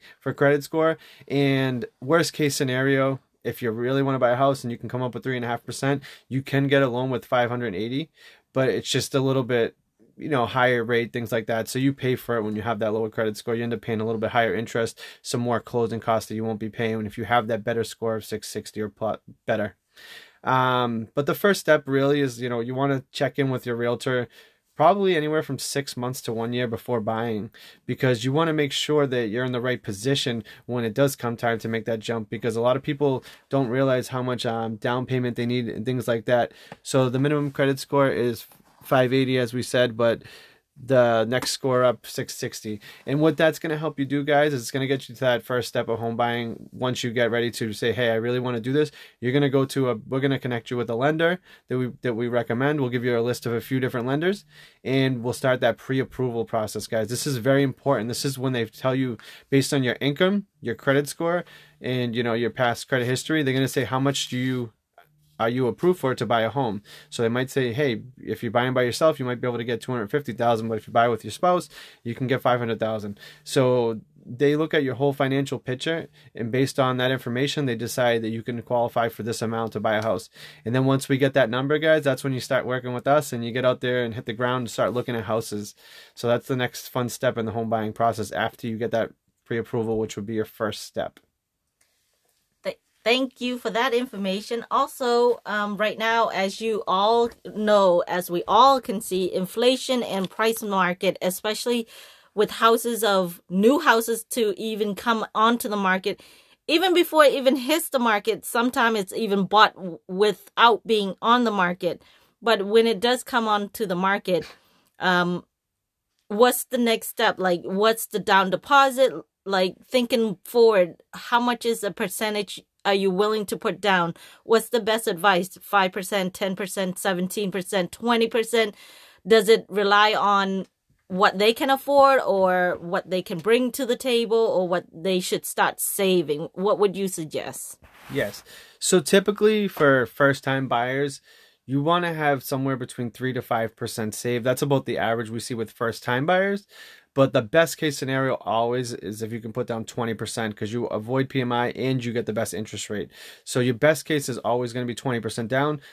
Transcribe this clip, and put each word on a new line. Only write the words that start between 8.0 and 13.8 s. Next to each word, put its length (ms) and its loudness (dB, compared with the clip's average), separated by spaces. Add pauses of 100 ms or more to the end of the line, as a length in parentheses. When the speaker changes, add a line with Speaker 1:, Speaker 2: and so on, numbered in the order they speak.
Speaker 1:
but 180 0
it's 200 -2
just 260 -2
a 40 2
little 220 2
bit, 340 0 (400)
you 140 -10
know, 160 0
higher 380 2
rate, 280 0
things 200 -6
like 160 -2
that. 200 -2
So 120 -4
you 120 2
pay 240 -2
for 220 -4
it 60 0
when 120 -4
you 60 -4
have 180 -4
that 140 -2
lower 160 -2
credit 260 -4
score. 200 -6
You 80 -4
end 100 -4
up 80 -6